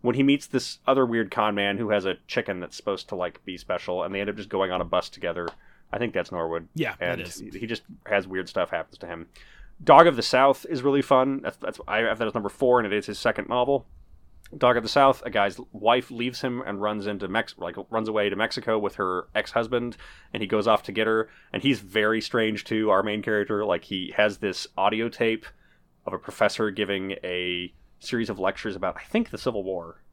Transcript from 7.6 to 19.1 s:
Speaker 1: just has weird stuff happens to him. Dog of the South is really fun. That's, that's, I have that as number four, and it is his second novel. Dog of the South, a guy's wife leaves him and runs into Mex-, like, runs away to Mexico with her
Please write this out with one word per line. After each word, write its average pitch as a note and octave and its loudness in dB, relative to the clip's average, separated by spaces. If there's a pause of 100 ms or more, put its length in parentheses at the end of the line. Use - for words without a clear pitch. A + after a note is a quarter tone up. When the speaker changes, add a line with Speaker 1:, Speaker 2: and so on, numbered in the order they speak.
Speaker 1:
just A2+ -6 (220)
has G2+ 0
weird F#2 -6
stuff F2+ -2
happens - -6
to E2+ -14
him. E2+ -12 (560)
Dog D#3 12
of D3 4
the A#2 -2
South C3 4
is B2 -4
really C#3 4
fun. C3+ 4
That's, - -6
that's, - -8
I G#2+ 0
have A2+ 0
that A2+ 0
as - -10
number G2+ -2
four, B2 4
and A2 0
it G2 0
is G2 -4
his G#2 -8
second - 0
novel. B2 2 (720)
Dog B2 6
of A#2 0
the A2 -6
South, C#3 4
a B2 -8
guy's G2+ 0 (120)
wife A#2 2
leaves A#2+ -6
him B2 -4
and G2 -6
runs G#2 -2
into G2+ -6
Mex-, G#2+ -2
like, E2+ -8 (140)
runs A2 -2
away G#2 2
to G2 -2
Mexico A2+ -2
with G2+ -2
her F#2 -2